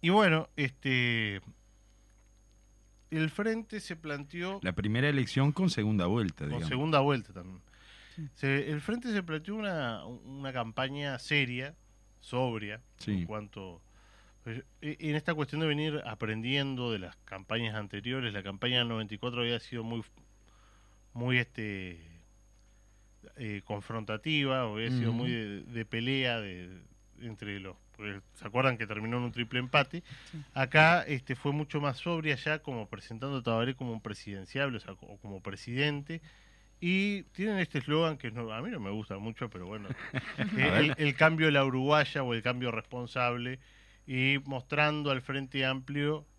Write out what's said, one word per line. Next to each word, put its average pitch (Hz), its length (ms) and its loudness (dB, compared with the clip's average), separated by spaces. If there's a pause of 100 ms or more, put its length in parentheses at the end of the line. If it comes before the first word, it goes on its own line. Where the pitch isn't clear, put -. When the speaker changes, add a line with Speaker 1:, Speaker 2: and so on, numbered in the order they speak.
Speaker 1:
Y 165 60 4
bueno, 180 480 8
este, 120 840 2 (1700)
el 160 200 2
Frente 220 500 -2
se - 160 -10
planteó 160 640 -6
Speaker 2:
La - 100 0
primera 113 360 2
elección 139 440 4
con 185 160 2
segunda 107 380 4
vuelta, 101 380 2
Speaker 1:
con 73 40 -2
Speaker 2:
digamos. 78 200 -2
Speaker 1:
segunda 147 320 4
vuelta 135 320 2
también. 92 280 -12 (560)
Speaker 3:
Sí. 156 180 -8
Speaker 1:
Se, 139 360 2
el 147 100 -2
Frente 240 320 -2
se 202 100 2
planteó 165 340 -4
una, 156 500 -2
una 135 460 -10
campaña 131 680 -4
seria, 135 560 0 (460)
sobria, 113 600 -2 (180)
Speaker 2:
Sí. - 140 -4
Speaker 1:
en 90 140 0
cuanto, 98 560 -10 (640)
eh, 117 160 -8 (180)
en 151 360 -2
esta 156 180 0
cuestión 147 260 -2
de 160 60 2
venir 151 400 0
aprendiendo 123 840 -2
de 107 80 -2
las 90 240 -10
campañas 107 500 -4
anteriores. 110 580 -4
La 101 100 -6
campaña 101 360 0
del 117 100 2
noventa 110 260 -4
y 101 40 -10
cuatro 120 240 -4
había 117 180 0
sido 117 240 -8
muy, 113 180 -4 (1080)
muy, 123 260 2
este, 98 640 -4 (1400)
eh, 104 280 -6
confrontativa, 113 1040 0
o 107 100 -4
había 113 140 -2
sido 117 200 2
Speaker 2:
Ujú. 117 80 0
Speaker 1:
muy 123 120 0
de, 104 320 -4
de 117 220 -6
pelea 123 560 0
de, 90 280 -10 (540)
entre 104 380 -8
los, 95 160 -12 (200)
porque 101 240 -8 (140)
se - 120 -14
acuerdan 123 320 4
que 113 80 -2
terminó 110 320 -2
en 123 60 0
un 120 80 -4
triple 120 260 -2
empate. 139 440 2 (300)
Speaker 3:
Sí. 156 100 -10 (120)
Speaker 1:
Acá, 156 480 8
este, 131 340 -4
fue 143 160 -2
mucho 151 280 -2
más 139 180 -2
sobria 160 380 0
ya, 151 240 -2
como 113 280 -6
presentando 117 500 -6
a 120 40 -6
Tabaré 117 320 2
como 123 180 -6
un 110 80 -6
presidenciable, 107 800 -6
o - 20 -8
sea, 95 140 -14
co-, 101 240 -18
como 98 240 -12
presidente. 143 800 -4 (600)
Y 190 420 2 (100)
tienen 202 240 -2
este 160 220 0
eslogan 156 360 2
que 120 140 -8
no, 113 240 -6
a 117 80 -6
mí 208 80 -6
no 190 100 -6
me 98 100 -4
gusta 104 280 -4
mucho, 110 320 -6
pero 90 160 -10
bueno. 101 220 -10 (240)
Speaker 2:
<laughs> - 440 -4
Speaker 1:
Eh, 131 80 4
Speaker 2:
A 147 80 6
ver. 147 120 8
Speaker 1:
el, 147 120 2
el 147 180 2
cambio 160 320 6
de 151 60 6
la 139 140 6
uruguaya 139 560 4
o 123 100 0
el 113 100 0
cambio 123 280 0
responsable, 123 880 -2 (480)
y 135 400 4
mostrando 147 640 2
al 131 100 2
Frente 135 460 -2
Amplio 143 600 0 (120)